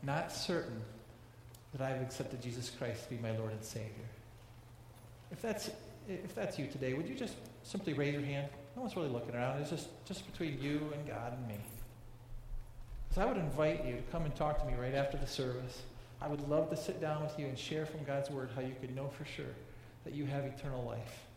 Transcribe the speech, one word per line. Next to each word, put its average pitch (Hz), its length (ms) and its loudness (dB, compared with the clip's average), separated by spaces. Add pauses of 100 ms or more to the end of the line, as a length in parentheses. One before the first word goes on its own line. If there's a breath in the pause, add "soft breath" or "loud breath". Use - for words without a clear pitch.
not 147 300 2
certain 127 480 2 (920)
that 131 80 0
I've 131 200 2
accepted 127 400 -2
Jesus 120 280 -2
Christ - 360 -2
to - 60 -10
be 117 100 -2
my 113 160 2
Lord 110 140 2
and 110 120 -4
Savior." - 460 -4 (1200)
If 190 100 -8
that's, 214 300 0 (360)
if 190 280 -2
that's 185 240 0
you 135 80 2
today, 131 260 2
would 156 140 2
you 269 80 -2
just 233 180 -2 (300)
simply 180 300 0
raise 143 200 4
your 143 80 2
hand? 139 260 2 (280)
No 247 80 -4
one's 226 120 -2
really 165 140 2
looking 117 240 0
around. 127 260 2
It's 147 120 0
just, 165 160 -2 (180)
just - 260 -6
between 147 300 0
you 147 320 2
and 147 140 -2
God 117 260 -2
and 123 140 -2
me. 104 100 -2 (1600)
So 185 80 8
I 208 40 8
would 247 120 6
invite 151 460 6
you 123 120 2
to 123 60 0 (100)
come 165 120 2
and 147 120 4
talk 151 240 4
to - 60 6
me 127 140 6
right 127 140 2
after 139 240 4
the 139 80 4
service. 127 560 0 (400 loud breath)
I 143 60 0
would 147 200 0
love 156 220 6
to 165 80 2
sit 185 240 0
down 151 220 2
with 151 160 -2
you 143 80 0
and 127 100 0
share 156 300 0
from 156 160 -4
God's 139 260 2
Word 131 260 -2
how 131 60 0
you 131 180 0
could 123 160 -4
know 135 120 0
for 147 180 -4
sure 131 280 -4 (500 loud breath)
that - 100 -6
you 143 120 0
have 139 200 2
eternal 131 380 -2
life. 113 420 -4 (100)